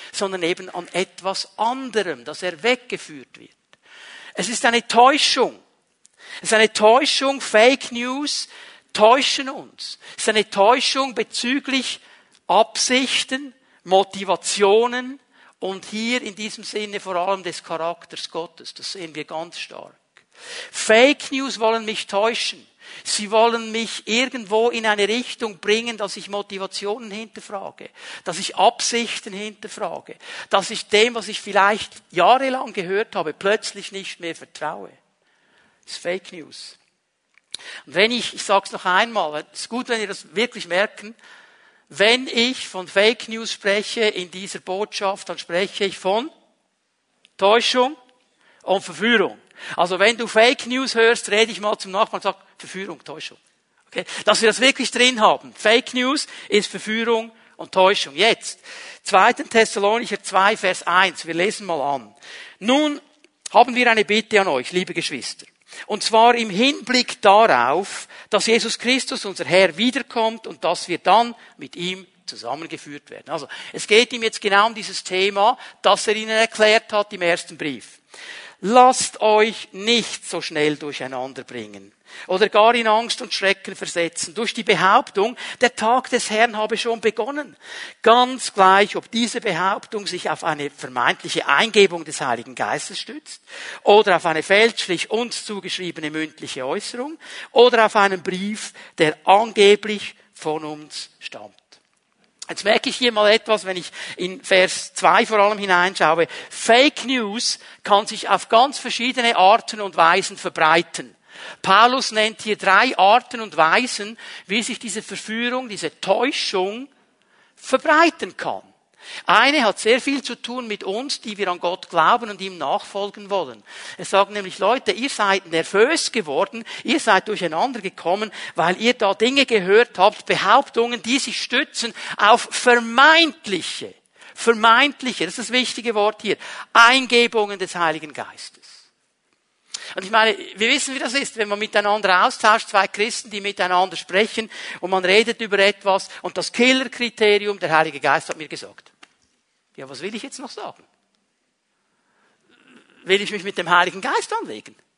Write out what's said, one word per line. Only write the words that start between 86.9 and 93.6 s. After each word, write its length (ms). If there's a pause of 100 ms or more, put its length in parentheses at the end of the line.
begonnen. 560 (460)
Ganz 500
gleich, 420
ob 140
diese 320
Behauptung 640
sich 240
auf 140
eine 260
vermeintliche 800
Eingebung 580
des 160
Heiligen 320
Geistes 460
stützt 420 (400)